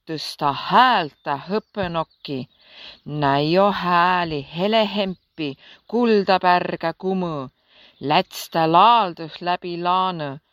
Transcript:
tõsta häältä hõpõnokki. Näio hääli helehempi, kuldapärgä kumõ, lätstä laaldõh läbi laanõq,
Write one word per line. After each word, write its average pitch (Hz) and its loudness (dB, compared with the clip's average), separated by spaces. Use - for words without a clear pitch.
tõsta 147 -4
häältä 185 0
hõpõnokki. 170 -6
Näio 151 2
hääli 175 0
helehempi, 196 -2
kuldapärgä 185 2
kumõ, 175 -4
lätstä 160 -2
laaldõh 175 2
läbi 175 -6
laanõq, 175 -4